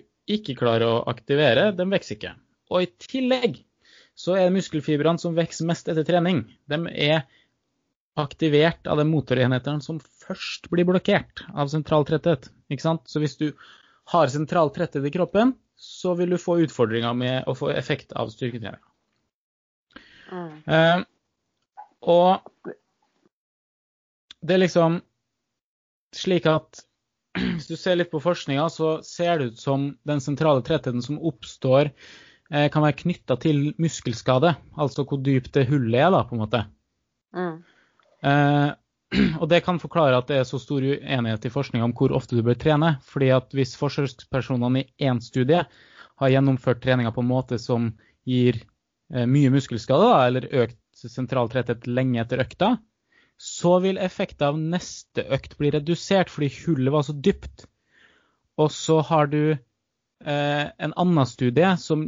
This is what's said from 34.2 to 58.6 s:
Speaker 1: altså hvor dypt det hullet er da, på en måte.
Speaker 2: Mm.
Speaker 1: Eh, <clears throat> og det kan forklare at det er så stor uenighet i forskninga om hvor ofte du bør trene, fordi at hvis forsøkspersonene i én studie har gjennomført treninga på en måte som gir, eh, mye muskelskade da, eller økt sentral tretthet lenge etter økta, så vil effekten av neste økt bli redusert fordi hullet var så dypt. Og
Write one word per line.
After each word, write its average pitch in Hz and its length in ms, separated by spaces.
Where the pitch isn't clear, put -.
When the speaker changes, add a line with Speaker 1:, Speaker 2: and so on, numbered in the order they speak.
Speaker 1:
altså 143 280
hvor 139 180
dypt 131 320
det 139 140
hullet 131 380
er 190 80
da, 131 100
på 120 120
en 110 80
måte. 107 180
Speaker 2:
Mm. 170 200
Speaker 1:
Eh, 143 480
<clears throat> 180 340
og 170 120
det 175 140
kan 180 120
forklare 143 400
at 123 120
det 139 100
er 127 80
så 135 100
stor 139 240
uenighet 135 640
i 123 60
forskninga 123 340
om 120 80
hvor 135 220
ofte 127 220
du 113 80
bør 120 120
trene, 156 380
fordi 135 300
at 127 180
hvis 135 240
forsøkspersonene 131 1040
i - 240
én 120 160
studie 135 400
har 135 160
gjennomført 131 500
treninga 123 300
på 123 100
en 123 80
måte 127 300
som 117 300
gir, 123 320
eh, 123 160
mye 135 240
muskelskade 135 560
da, 214 180
eller 127 220
økt - 160
sentral 123 560
tretthet 120 340
lenge 123 360
etter 120 200
økta, 220 340
så - 380
vil 190 160
effekten 185 480
av 147 100
neste - 680
økt - 240
bli 147 140
redusert 165 580
fordi 147 160
hullet 135 300
var 151 100
så 151 80
dypt. - 540
Og 156 140